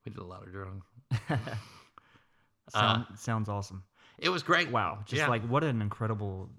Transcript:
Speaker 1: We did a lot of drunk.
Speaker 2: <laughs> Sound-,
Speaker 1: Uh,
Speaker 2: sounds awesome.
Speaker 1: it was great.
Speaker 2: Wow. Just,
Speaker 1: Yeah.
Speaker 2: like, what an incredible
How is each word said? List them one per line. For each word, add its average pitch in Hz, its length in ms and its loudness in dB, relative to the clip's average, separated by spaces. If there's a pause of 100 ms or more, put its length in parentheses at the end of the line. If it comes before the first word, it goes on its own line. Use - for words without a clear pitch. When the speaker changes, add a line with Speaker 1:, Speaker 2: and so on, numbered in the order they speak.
Speaker 1:
We 117 60 -8
did 101 100 -10
a - 40 -8
lot 92 180 -12
of 95 80 -16
drunk. 95 320 -10 (280)
Speaker 2:
<laughs> 127 280 0 (1300)
Sound-, 107 420 4
Speaker 1:
Uh, 95 40 -14
Speaker 2:
sounds 110 340 -2
awesome. 98 340 -6 (340)
Speaker 1:
it 156 120 2
was 180 140 0
great. 170 280 4
Speaker 2:
Wow. 101 340 2
Just, 131 140 0
Speaker 1:
Yeah. 151 80 4
Speaker 2:
like, 117 160 2
what 127 200 2
an 127 180 2
incredible 104 760 -2